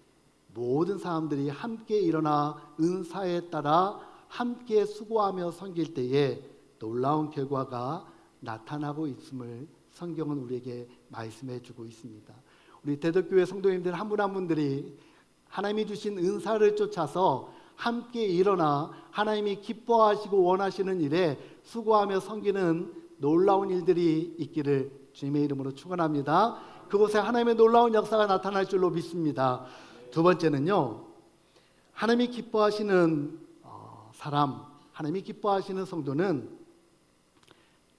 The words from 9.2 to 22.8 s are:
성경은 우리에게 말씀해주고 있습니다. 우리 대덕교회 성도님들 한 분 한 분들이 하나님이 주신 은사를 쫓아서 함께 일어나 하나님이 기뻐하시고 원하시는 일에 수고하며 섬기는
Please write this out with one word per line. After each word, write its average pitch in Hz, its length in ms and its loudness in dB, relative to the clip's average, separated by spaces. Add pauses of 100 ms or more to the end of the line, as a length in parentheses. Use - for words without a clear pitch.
성경은 156 460 -8
우리에게 120 500 -10 (220)
말씀해주고 120 760 -12
있습니다. 110 480 -20 (500)
우리 143 160 -4
대덕교회 175 460 2
성도님들 185 480 -2
한 202 160 -6
분 208 120 -2
한 196 120 0
분들이 151 640 -2 (520)
하나님이 208 360 -4
주신 208 320 -6
은사를 208 580 2
쫓아서 175 760 0 (240)
함께 240 500 -4
일어나 175 640 2 (200)
하나님이 208 500 -2
기뻐하시고 208 840 2
원하시는 185 580 0
일에 151 380 2 (240)
수고하며 208 560 2
섬기는 190 760 0 (240)